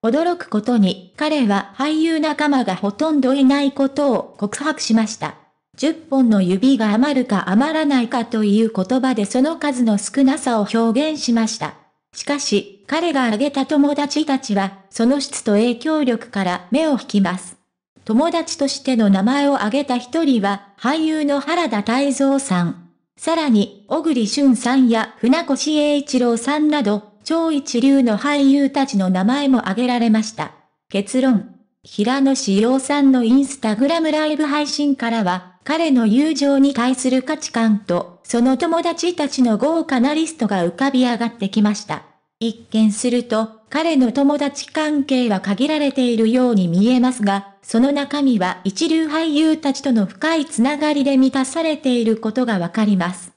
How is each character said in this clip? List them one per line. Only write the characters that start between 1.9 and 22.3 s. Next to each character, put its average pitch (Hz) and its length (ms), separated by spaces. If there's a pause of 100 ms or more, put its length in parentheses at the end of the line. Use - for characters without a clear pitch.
優 320 180
仲 302 260
間 269 160
が 190 140
ほ 202 160
と 311 180
ん 302 80
ど 254 140
い 285 100
な 277 200
い 277 100
こ 269 160
と 277 240
を - 240
告 208 200
白 302 240
し - 120
ま 220 120
し - 120
た。 - 180 (400)
十 311 180
本 269 360
の 202 120
指 196 360
が 214 160
余 269 280
る 240 40
か 202 240
余 269 240
ら 311 120
な 285 140
い 226 80
か 233 160
と 220 220
い 208 200
う 220 80
言 220 280
葉 262 120
で 208 120
そ 247 160
の 330 160
数 269 260
の 214 140
少 - 260
な 269 140
さ 233 240
を 202 120
表 226 380
現 277 100
し 240 120
ま 226 140
し 214 100
た。 156 160 (420)
し - 80
か 285 160
し、 - 480
彼 330 240
が 269 140
挙 214 120
げ 277 140
た 269 140
友 285 280
達 294 320
た 269 140
ち 214 160
は、 190 240 (100)
そ - 160
の 277 140
質 - 240
と 214 100
影 226 220
響 302 300
力 226 240
か 196 160
ら 180 260
目 311 160
を 302 40
引 262 80
き - 220
ま 180 160
す。 - 200 (480)
友 277 260
達 330 260
と 277 120
し - 100
て 262 160
の 220 140
名 190 120
前 285 280
を 277 60
挙 208 160
げ 277 140
た 254 120
一 320 260
人 254 180
は、 196 280 (100)
俳 311 260
優 311 200
の 285 160
原 320 280
田 208 140
泰 262 300
造 277 260